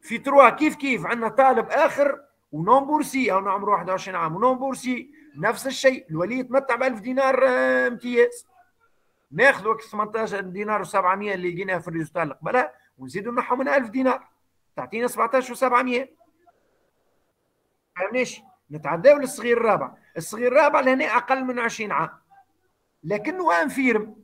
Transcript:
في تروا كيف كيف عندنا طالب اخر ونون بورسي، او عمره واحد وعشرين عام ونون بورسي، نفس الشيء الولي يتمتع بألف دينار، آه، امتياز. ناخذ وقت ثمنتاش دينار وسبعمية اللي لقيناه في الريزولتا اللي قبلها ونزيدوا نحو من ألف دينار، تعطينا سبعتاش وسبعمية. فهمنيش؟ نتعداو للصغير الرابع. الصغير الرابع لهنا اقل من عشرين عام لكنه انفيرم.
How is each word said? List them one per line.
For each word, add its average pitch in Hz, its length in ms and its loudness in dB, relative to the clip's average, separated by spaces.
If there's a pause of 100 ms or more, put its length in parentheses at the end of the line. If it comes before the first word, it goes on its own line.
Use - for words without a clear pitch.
في 226 180 -8
تروا 269 320 8
كيف 302 260 0
كيف 254 300 -4
عندنا 226 220 -4
طالب 240 420 4
اخر 277 500 0 (320)
ونون 214 320 4
بورسي، 269 480 -2
او 196 160 0
عمره 196 220 -2
واحد 180 200 0
وعشرين 185 260 -4
عام 165 200 -4
ونون 247 220 2
بورسي، 254 520 -6 (260)
نفس 208 300 -2
الشيء 262 440 0
الولي 185 280 -2
يتمتع 254 360 -2
بألف 247 260 -2
دينار، 262 480 2
آه، 254 400 2
امتياز. 240 580 0 (880)
ناخذ 214 360 2
وقت 226 140 -2
ثمنتاش 208 520 -6
دينار 196 460 -4
وسبعمية 196 540 0
اللي 180 200 -4
لقيناه 185 240 -4
في 165 100 -10
الريزولتا 165 340 -6
اللي 147 120 -6
قبلها 240 380 -2 (260)
ونزيدوا 185 340 -10
نحو 247 240 -2
من 262 120 -2
ألف 269 200 0
دينار، 262 400 -2 (480)
تعطينا 220 320 -6
سبعتاش 240 420 -2
وسبعمية. 247 640 0 (1800)
فهمنيش؟ 226 440 -4 (300)
نتعداو 170 480 4
للصغير 240 380 -2
الرابع. 196 340 0 (260)
الصغير 220 360 -2
الرابع 294 280 4
لهنا 262 240 2
اقل 262 400 0
من 254 140 -4
عشرين 226 340 -4
عام 147 180 -2 (920)
لكنه 330 580 0
انفيرم. 247 600 0